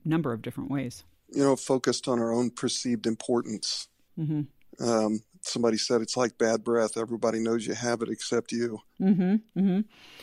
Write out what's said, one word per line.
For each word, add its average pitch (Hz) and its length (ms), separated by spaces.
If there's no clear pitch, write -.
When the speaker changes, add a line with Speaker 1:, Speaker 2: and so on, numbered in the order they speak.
Speaker 1:
number 156 260
of 113 100
different - 280
ways. 131 340
Speaker 2:
You 139 120
know, 139 120
focused 127 520
on 123 120
our 117 120
own 120 200
perceived 117 560
importance. 113 800
Speaker 1:
Mm-hmm. 151 220
Speaker 2:
Um, 110 340
somebody 117 360
said, 120 240
"It's - 160
like 123 200
bad 113 260
breath. 117 340
Everybody 113 420
knows 113 260
you 147 80
have 117 300
it 113 60
except 113 420
you." 117 280
Speaker 1:
Mm-hmm. 190 340
Mm-hmm. 190 200